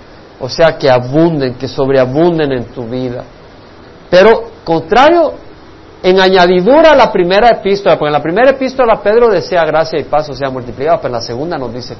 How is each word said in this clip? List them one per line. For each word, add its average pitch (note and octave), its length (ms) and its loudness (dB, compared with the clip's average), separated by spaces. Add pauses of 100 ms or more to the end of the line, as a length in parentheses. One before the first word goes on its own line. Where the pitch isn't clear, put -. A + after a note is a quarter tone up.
(400)
O B2+ 100 -8
sea, D#3+ 260 0
que C#3+ 140 0
abunden, C3+ 640 0
que B2+ 140 -10
sobreabunden C#3 840 0
en A#2+ 140 -6
tu B2 200 -14
vida. B2 380 -8 (840)
Pero, G3+ 400 4 (140)
contrario, B3+ 680 2 (680)
en F#3 180 2
añadidura F#3+ 760 4
a - 20 4
la A#3+ 160 4
primera G3 380 2
epístola, G3 460 0
porque D3 140 -2
en D3 40 -2
la D3 100 -2
primera G3 260 0
epístola C4 540 -2
Pedro A3+ 260 2
desea F3 360 0
gracia D#3 340 -2
y B2+ 40 -4
paz D3 260 -4
os C3 80 -12
sean C3+ 140 -6
multiplicados, C3 480 -4
pero B2+ 140 -6
en A#2+ 60 -6
la A2+ 60 -8
segunda D3 340 -8
nos B2 120 -8
dice A#2+ 280 -14